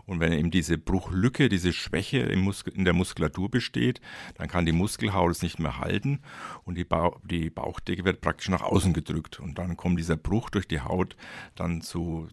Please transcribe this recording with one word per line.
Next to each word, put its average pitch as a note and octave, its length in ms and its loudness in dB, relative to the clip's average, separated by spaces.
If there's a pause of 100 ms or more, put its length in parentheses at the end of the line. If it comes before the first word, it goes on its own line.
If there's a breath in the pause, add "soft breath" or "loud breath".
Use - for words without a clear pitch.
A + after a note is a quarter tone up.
Und F2+ 140 -4
wenn E2 120 4
eben E2 200 2
diese E2 260 4
Bruchlücke, F#2+ 720 2
diese F2 240 4
Schwäche - 460 -2
im - 220 2
Muskel-, - 340 -2
in F#2+ 100 0
der F2 80 6
Muskulatur F2+ 560 0
besteht, B2 500 0 (380 loud breath)
dann E2+ 100 -6
kann F2 200 2
die E2 60 6
Muskelhaut F#2+ 580 2
es E2 100 -6
nicht F2 160 -2
mehr D#2+ 220 -4
halten G#2 400 -2 (460 loud breath)
und F2 120 -6
die F2 60 -2
Bau-, E2+ 400 0
die E2+ 260 -2
Bauchdecke - 560 -6
wird F#2+ 160 2
praktisch - 280 -2
nach F#2 120 2
außen F2+ 320 4
gedrückt. D#2 460 -4
Und - 180 -10
dann F2 180 -4
kommt F2+ 220 2
dieser E2 200 0
Bruch G2 340 -2
durch G2 160 -2
die D2+ 140 -2
Haut F2+ 340 -2 (400 loud breath)
dann E2+ 260 -4
zu, E2 520 -6